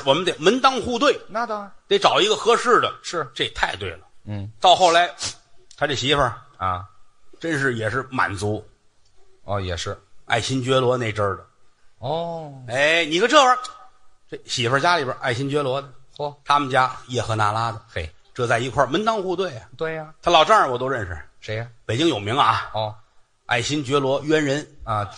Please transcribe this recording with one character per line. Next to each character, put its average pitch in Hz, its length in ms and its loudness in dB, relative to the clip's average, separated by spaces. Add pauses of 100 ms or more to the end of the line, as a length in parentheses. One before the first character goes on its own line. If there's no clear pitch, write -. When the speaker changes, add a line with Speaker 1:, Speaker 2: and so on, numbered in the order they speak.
Speaker 1:
我 139 80 6
们 170 100 0
得 170 140 -2
门 202 240 2
当 262 200 2
户 233 180 -4
对。 269 280 2
Speaker 2:
那 220 200 -6
当 214 140 -8
然。 196 100 -16 (160)
Speaker 1:
得 202 100 2
找 143 240 4
一 196 60 4
个 214 80 2
合 226 200 2
适 226 240 4
的。 117 220 0
Speaker 2:
是。 156 320 -6
Speaker 1:
这 135 160 -4
太 - 260 -2
对 98 140 -8
了。 82 160 -16 (220)
Speaker 2:
嗯。 104 320 -10
Speaker 1:
到 180 160 6
后 175 160 6
来， 170 180 4 (680)
他 143 120 -2
这 147 80 -2
媳 123 180 0
妇 143 80 2
儿 120 180 -2 (180)
Speaker 2:
啊， 92 280 -4 (540)
Speaker 1:
真 160 180 -4
是 135 160 0
也 110 160 -2
是 127 220 -4
满 98 260 0
族。 104 260 -4 (840)
Speaker 2:
哦， 101 140 -4
也 90 160 -4
是。 98 240 -8 (280)
Speaker 1:
爱 117 120 2
新 127 240 -2
觉 131 160 2
罗 127 160 2
那 117 160 -4
阵 101 140 -2
儿 98 100 -2
的。 92 100 -16 (520)
Speaker 2:
哦。 160 560 -8 (160)
Speaker 1:
哎， 151 360 2
你 160 140 0
看 226 80 4
这 277 160 6
玩 254 40 6
意 - 20 6
儿， 247 100 2 (720)
这 - 180 -12
媳 117 220 -2
妇 131 60 2
儿 139 40 2
家 175 160 2
里 156 80 0
边 127 160 -4
爱 131 140 -2
新 135 160 -4
觉 147 120 0
罗 139 200 -2
的。 139 80 -14 (260)
Speaker 2:
嚯。 143 180 -8 (120)
Speaker 1:
他 143 120 4
们 143 120 -2
家 131 260 2 (120)
叶 120 140 -4
赫 110 140 -4
那 104 160 2
拉 113 200 -2
的。 110 100 -12 (100)
Speaker 2:
嘿。 82 180 -8 (240)
Speaker 1:
这 123 140 -4
在 117 120 2
一 131 100 -4
块 139 120 2
儿 127 60 2
门 165 160 -2
当 220 180 -2
户 185 140 -4
对 170 220 -6
啊。 - 180 -20
Speaker 2:
对 160 200 -8
呀。 156 260 -12
Speaker 1:
他 170 100 0
老 160 140 8
丈 208 160 6
人 147 100 0
我 123 60 -2
都 127 100 -4
认 123 180 -4
识。 85 140 -10 (220)
Speaker 2:
谁 107 140 -8
呀？ 117 120 -8 (180)
Speaker 1:
北 110 120 -4
京 165 100 2
有 139 100 0
名 104 200 -4
啊。 110 360 2
Speaker 2:
哦。 107 220 -4 (520)
Speaker 1:
爱 120 140 0
新 147 220 -4
觉 135 160 0
罗 135 220 0
渊 156 240 2
人。 143 200 -2 (200)
Speaker 2:
啊。 104 320 -4